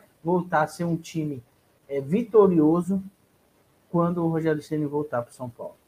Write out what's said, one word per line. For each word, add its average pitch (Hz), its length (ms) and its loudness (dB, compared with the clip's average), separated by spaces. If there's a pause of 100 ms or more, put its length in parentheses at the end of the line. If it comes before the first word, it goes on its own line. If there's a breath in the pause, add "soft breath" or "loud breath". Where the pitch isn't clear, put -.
(220)
voltar 170 400 0
a 151 60 0
ser - 160 -8
um 170 120 -2
time, 151 460 -8 (460)
é, 139 120 -2
vitorioso 175 1040 4 (880)
quando 170 340 0
o 165 40 2
Rogério 160 340 0
Ceni 151 240 -4
voltar 143 360 -4
pro - 120 -14
São 127 140 -12
Paulo. 95 280 -16 (120)